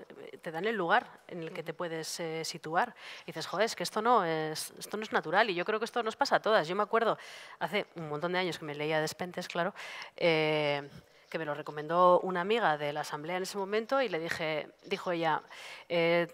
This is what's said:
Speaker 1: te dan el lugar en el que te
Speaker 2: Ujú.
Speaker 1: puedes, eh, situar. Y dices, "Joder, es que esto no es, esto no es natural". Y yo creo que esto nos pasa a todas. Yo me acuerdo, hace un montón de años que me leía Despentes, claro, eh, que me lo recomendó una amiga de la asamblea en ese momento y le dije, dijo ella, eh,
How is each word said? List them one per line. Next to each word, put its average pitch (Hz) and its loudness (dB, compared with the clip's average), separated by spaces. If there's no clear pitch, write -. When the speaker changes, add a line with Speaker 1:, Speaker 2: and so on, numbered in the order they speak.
Speaker 1:
te 175 -10
dan 160 -4
el 226 0
lugar 196 4
en 165 -8
el 160 -8
que 185 -8
te 165 -6
Speaker 2:
Ujú. - -12
Speaker 1:
puedes, 165 -4
eh, 160 -4
situar. 175 -2
Y - -20
dices, 165 -8
"Joder, 196 2
es 226 -2
que - -4
esto 180 -2
no 226 6
es, 156 -2
esto - -8
no 214 -4
es 220 -8
natural". 202 4
Y 185 -2
yo 175 0
creo 214 0
que 220 -4
esto 233 -2
nos 220 -4
pasa 269 4
a 151 2
todas. 196 4
Yo 180 -2
me 208 2
acuerdo, 220 2
hace 175 -2
un 165 -6
montón 151 -2
de 180 2
años 180 -2
que 160 -12
me 147 -6
leía 151 0
Despentes, - -4
claro, 175 -2
eh, 151 2
que 180 -6
me 160 -6
lo 147 -2
recomendó 156 4
una 185 -2
amiga 190 2
de 147 -2
la 151 -4
asamblea 156 -6
en 185 -4
ese 190 -8
momento 214 0
y 240 0
le 175 -2
dije, 160 -4
dijo 185 -4
ella, 165 2
eh, 170 4